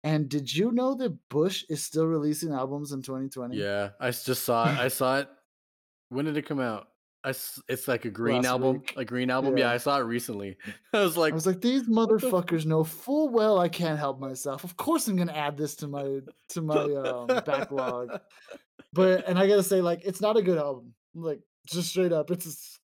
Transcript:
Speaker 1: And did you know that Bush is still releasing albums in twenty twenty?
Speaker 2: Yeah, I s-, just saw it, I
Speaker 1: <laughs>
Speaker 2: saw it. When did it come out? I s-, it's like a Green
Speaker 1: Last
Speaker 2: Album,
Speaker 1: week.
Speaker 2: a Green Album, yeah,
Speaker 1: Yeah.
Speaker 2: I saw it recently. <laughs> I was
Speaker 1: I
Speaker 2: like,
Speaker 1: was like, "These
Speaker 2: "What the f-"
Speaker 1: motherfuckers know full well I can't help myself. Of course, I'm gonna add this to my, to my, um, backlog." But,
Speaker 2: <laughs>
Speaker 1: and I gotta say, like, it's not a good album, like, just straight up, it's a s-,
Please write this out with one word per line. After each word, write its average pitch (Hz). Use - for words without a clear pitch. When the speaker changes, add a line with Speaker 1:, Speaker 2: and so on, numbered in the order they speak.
Speaker 1:
And 151
did 135
you 208
know 254
that 247
Bush 170
is 151
still 160
releasing 151
albums 139
in 135
twenty 135
twenty? 123
Speaker 2:
Yeah, 101
I 127
s-, -
just 127
saw 117
it, -
I 123
Speaker 1:
<laughs> -
Speaker 2:
saw 131
it. 139
When 131
did 151
it 147
come 139
out? 110
I 131
s-, -
it's 135
like 123
a 113
Green 117
Speaker 1:
Last 123
Speaker 2:
Album, 127
Speaker 1:
week. -
Speaker 2:
a 131
Green 123
Album, 135
yeah, 131
Speaker 1:
Yeah. 120
Speaker 2:
I 120
saw 139
it 131
recently. 113
<laughs> -
I 214
was 170
Speaker 1:
I 170
Speaker 2:
like, 156
Speaker 1:
was 160
like, 185
"These 247
Speaker 2:
"What 220
the 262
f-" 226
Speaker 1:
motherfuckers 175
know 160
full 285
well 220
I 175
can't 165
help 139
myself. 135
Of 180
course, 311
I'm 190
gonna 175
add 147
this 147
to 147
my, 139
to 170
my, 151
um, 131
backlog." 127
But, 185
Speaker 2:
<laughs> -
Speaker 1:
and 180
I 196
gotta 202
say, 190
like, 175
it's 190
not 214
a 214
good 180
album, 127
like, 165
just 175
straight 180
up, 151
it's 175
a 156
s-, -